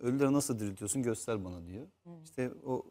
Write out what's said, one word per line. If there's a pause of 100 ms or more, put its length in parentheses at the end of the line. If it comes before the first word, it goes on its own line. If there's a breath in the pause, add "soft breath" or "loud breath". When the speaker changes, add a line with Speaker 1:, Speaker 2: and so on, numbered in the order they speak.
Speaker 1:
ölüleri
nasıl
diriltiyorsun,
göster
bana."
diyor. (180)
Speaker 2:
Hı. (140)
Speaker 1:
İşte (160)
o